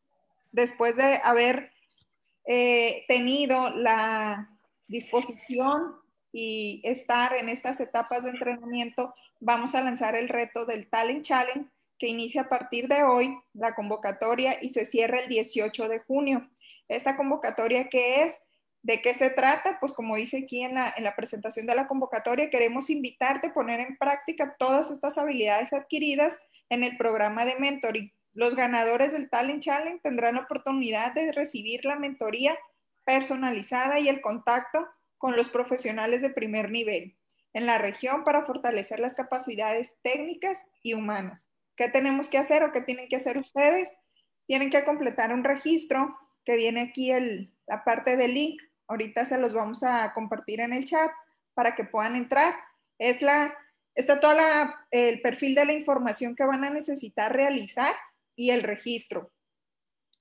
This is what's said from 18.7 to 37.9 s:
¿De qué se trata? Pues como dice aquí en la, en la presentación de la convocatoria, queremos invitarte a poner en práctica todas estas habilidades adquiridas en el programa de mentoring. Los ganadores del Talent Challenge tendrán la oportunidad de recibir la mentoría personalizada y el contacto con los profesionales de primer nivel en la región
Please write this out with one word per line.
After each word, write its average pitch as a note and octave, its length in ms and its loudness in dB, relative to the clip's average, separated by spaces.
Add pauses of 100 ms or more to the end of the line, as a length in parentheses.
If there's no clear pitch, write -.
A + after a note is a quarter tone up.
¿De A3+ 200 -2
qué A#3+ 100 2
se C4 160 2
trata? C#4 500 2
Pues C#4 140 -4
como A3+ 240 -4
dice A#3+ 280 -4
aquí B3 180 -6
en B3+ 120 -6
la, B3+ 220 -2
en A3+ 80 -4
la G3+ 120 -2
presentación A3+ 500 -8
de A#3+ 80 0
la C4+ 120 0
convocatoria, B3+ 600 -2
queremos B3 400 0
invitarte C#4 600 -2
a E4 40 -14
poner A#3 280 -2
en B3+ 180 -10
práctica C#4+ 600 -2
todas C#4 320 2
estas D4 280 -4
habilidades B3 560 0
adquiridas D4 640 0 (320)
en A#3+ 120 0
el B3 140 -2
programa A3 480 0
de B3+ 120 0
mentoring. C4 540 -4 (240)
Los A#3+ 200 2
ganadores A#3+ 580 2
del C#4+ 160 -6
Talent C4+ 340 -2
Challenge D#4+ 380 -2
tendrán A#3+ 360 0
la B3+ 60 -4
oportunidad B3+ 680 -2
de D#4 200 0
recibir B3 520 -4
la C#4+ 120 -2
mentoría C4+ 600 0 (480)
personalizada C4 920 0
y D4 100 2
el C#4 120 2
contacto A#3+ 680 0 (300)
con B3+ 180 -2
los A#3 140 2
profesionales A#3+ 760 -2
de C#4 80 2
primer G#3+ 400 -4
nivel G#3 460 -4 (360)
en A#3 140 -4
la A#3 120 4
región B3 440 -2